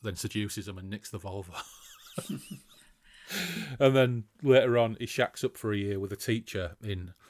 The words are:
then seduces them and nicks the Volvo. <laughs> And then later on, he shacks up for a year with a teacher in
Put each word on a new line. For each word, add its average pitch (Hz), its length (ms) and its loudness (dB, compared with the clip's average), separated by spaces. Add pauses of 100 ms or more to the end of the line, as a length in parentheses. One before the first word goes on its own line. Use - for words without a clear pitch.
then 104 140 -4
seduces 101 500 -4
them 98 120 -10
and 95 120 -12
nicks 101 200 -12
the 98 80 -8
Volvo. 92 420 -10 (680)
<laughs> - 100 -6 (1400)
And 135 160 6
then 123 300 4 (180)
later 127 360 8
on, 113 200 4
he 120 80 -6
shacks - 380 -2
up 123 140 -2
for 107 140 -2
a 104 40 2
year 101 240 0
with 98 120 -4
a 101 40 -8
teacher 104 640 -4
in 90 300 -6 (180)